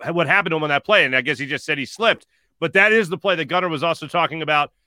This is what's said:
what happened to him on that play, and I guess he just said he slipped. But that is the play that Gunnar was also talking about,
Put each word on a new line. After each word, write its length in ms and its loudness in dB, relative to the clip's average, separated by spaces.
what 160 0
happened 240 0
to 60 -2
him 60 -2
on 60 -2
that 160 0
play, 200 4
and 100 -2
I 60 4
guess 180 -4
he 60 -6
just 200 -8
said 120 -2
he 80 -6
slipped. 400 -2
But 140 -4
that 180 6
is 180 4
the 80 -6
play 180 0
that 100 -4
Gunnar 240 -2
was 140 -4
also 240 -4
talking 340 -2
about, 320 0